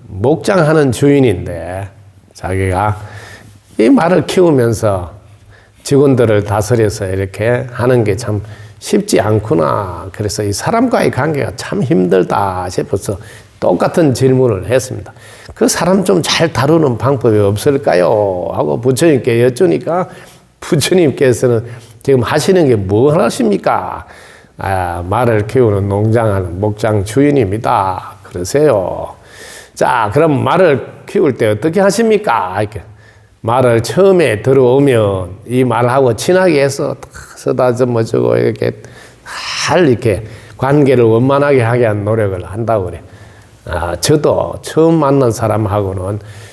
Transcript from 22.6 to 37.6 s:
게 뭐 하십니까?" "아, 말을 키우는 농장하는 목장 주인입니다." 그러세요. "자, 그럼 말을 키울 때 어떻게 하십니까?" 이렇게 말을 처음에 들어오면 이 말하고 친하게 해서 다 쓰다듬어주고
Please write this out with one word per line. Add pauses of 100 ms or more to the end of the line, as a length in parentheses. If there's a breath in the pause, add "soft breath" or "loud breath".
게
뭐
하십니까?" (520 loud breath)
"아,
말을
키우는
농장하는
목장
주인입니다."
그러세요. (600 loud breath)
"자,
그럼
말을 (200)
키울
때
어떻게
하십니까?"
이렇게 (580 soft breath)
말을
처음에
들어오면 (180)
이
말하고
친하게
해서
다 (340)
쓰다듬어주고